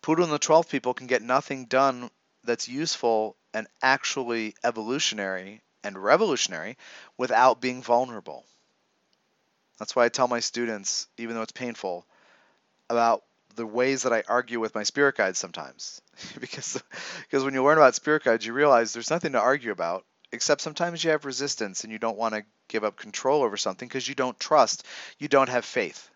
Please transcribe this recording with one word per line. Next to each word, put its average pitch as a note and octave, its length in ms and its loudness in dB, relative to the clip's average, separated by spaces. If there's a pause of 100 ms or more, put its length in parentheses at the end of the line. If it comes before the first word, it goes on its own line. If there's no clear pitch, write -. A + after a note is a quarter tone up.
Pluto D#3+ 200 2
and D#3+ 100 0
the D3 60 0
twelfth D#3+ 320 4
people B2+ 220 -2
can C3 140 -8
get B2 160 2
nothing C3 420 -2
done B2+ 460 0 (340)
that's A#2 240 -4
useful A#2+ 680 -2 (160)
and A2 140 -6 (160)
actually A#2+ 800 0
evolutionary G#2+ 960 -4 (220)
and G2 160 -10
revolutionary A2+ 800 0 (400)
without B2 440 4
being B2+ 220 -4
vulnerable. A#2 640 -2 (1300)
That's - 180 -8
why B2 80 6
I A#2+ 40 4
tell B2 200 2
my A#2+ 120 0
students, A2+ 680 -4 (100)
even A#2 160 -8
though A2+ 80 -4
it's A2 100 -8
painful, G#2 540 -8 (840)
about A#2 360 2 (320)
the A#2 100 -8
ways B2+ 380 0
that A#2+ 80 2
I A2 160 2
argue A#2+ 320 0
with A2 140 -4
my G#2+ 100 -4
spirit C#3+ 320 2
guides F#2+ 220 0
sometimes. D#2 640 -12 (200)
<laughs> - 200 -16
Because, - 400 -8 (420)
because C3+ 220 -2
when C#3 100 -2
you C3 100 0
learn D3+ 140 6
about C3 160 10
spirit D3+ 300 0
guides, A2+ 220 2
you A#2 60 -8
realize B2+ 400 4
there's A#2 180 -8
nothing E3 220 -2
to A#2+ 80 2
argue A#2+ 320 0
about, F2 320 -4 (280)
except C#3 280 0
sometimes E3+ 420 -6
you E3 80 2
have D3 140 0
resistance B2 580 -6
and A2 100 -12
you A2 60 -10
don't A2+ 200 -4
wanna A2 240 -2 (260)
give G#2+ 160 -2
up G#2 120 -2
control C3+ 460 0
over G#2 140 0
something G#2+ 320 -6
'cause C3 180 -8
you C#3 80 -8
don't B2+ 240 -4
trust, - 480 4 (320)
you D3 100 -6
don't C3+ 200 6
have B2 160 0
faith. - 520 -4